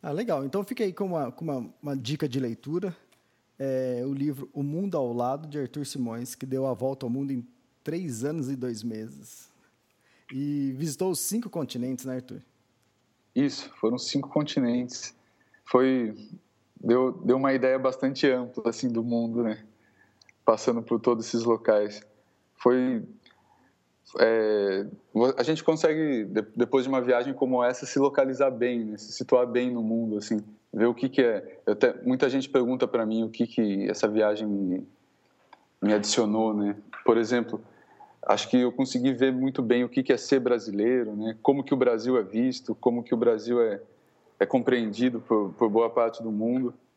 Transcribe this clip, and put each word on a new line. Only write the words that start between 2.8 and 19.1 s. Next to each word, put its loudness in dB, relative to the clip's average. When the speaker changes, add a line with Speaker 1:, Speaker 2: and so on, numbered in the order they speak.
Speaker 1:
É -2
o -4
livro -4
O -6
Mundo -2
ao 0
Lado, -2
de -8
Arthur -6
Simões, -8
que -12
deu -2
a -2
volta -4
ao -4
mundo -4
em -6
três -6
anos -4
e -4
dois -6
meses. -12
E -2
visitou -2
os -2
cinco -4
continentes, -6
né, -6
Arthur? -12
Speaker 2:
Isso, 0
foram 0
cinco -4
continentes. -2
Foi, 2
deu, 4
deu 2
uma 2
ideia 2
bastante 0
ampla, 0
assim, -2
do -2
mundo, -2